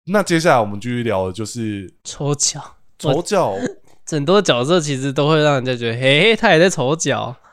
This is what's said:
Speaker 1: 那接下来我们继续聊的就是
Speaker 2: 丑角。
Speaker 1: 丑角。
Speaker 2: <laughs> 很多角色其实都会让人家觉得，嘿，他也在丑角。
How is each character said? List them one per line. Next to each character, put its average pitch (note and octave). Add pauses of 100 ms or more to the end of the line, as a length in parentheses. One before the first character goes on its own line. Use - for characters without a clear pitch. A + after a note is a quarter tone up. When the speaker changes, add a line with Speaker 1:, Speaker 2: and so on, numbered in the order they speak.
Speaker 1:
那 G3+
接 F3
下 D#3+
来 C3
我 A2
们 G2+
继 A#2
续 A#2+
聊 G2
的 F#2
就 G#2+
是 G2+ (120)
Speaker 2:
丑 C#3+
角。 - (380)
Speaker 1:
丑 D3+
角。 D#3+
Speaker 2:
<laughs> - (400)
很 D3+
多 F#3
角 B2+
色 E3+
其 D3
实 C#3
都 D3
会 D#3
让 D3
人 B2+
家 B2+
觉 A#2
得， A2+
嘿， D3
他 G#3+
也 D#3+
在 F#3
丑 C#3
角。 A#2+ (180)